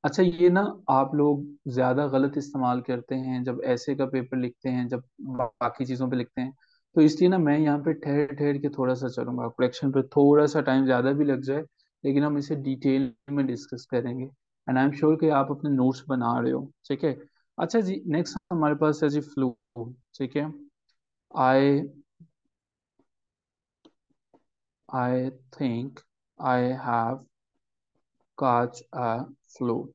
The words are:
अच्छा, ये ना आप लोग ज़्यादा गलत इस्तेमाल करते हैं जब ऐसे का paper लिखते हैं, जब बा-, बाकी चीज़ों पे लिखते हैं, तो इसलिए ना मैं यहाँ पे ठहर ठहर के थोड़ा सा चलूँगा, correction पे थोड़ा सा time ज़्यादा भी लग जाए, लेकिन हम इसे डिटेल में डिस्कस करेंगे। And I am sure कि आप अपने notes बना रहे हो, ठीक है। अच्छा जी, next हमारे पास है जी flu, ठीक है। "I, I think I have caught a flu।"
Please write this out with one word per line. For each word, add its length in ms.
अच्छा, 180
ये 280
ना 100
आप 240
लोग 300
ज़्यादा 380
गलत 300
इस्तेमाल 440
करते 340
हैं 280
जब 220
ऐसे 280
का 120
paper 320
लिखते 300
हैं, 200
जब 140
बा-, 260
बाकी 220
चीज़ों 260
पे 60
लिखते 240
हैं, 120
तो 40
इसलिए 300
ना 100
मैं 180
यहाँ 220
पे 160
ठहर 380
ठहर 240
के 120
थोड़ा 240
सा 160
चलूँगा, 400
correction 420
पे 160
थोड़ा 380
सा 160
time 220
ज़्यादा 280
भी 120
लग 180
जाए, 200
लेकिन 200
हम 140
इसे 240
डिटेल 500
में 160
डिस्कस 440
करेंगे। 380
And 120
I 60
am 120
sure 240
कि 140
आप 160
अपने 200
notes 380
बना 320
रहे 120
हो, 180
ठीक 160
है। 120
अच्छा 220
जी, 280
next 300
हमारे 240
पास 260
है 80
जी 120
flu, 340
ठीक 220
है। 100
"I, 500
I 420
think 500
I 180
have 440
caught 420
a 300
flu।" 260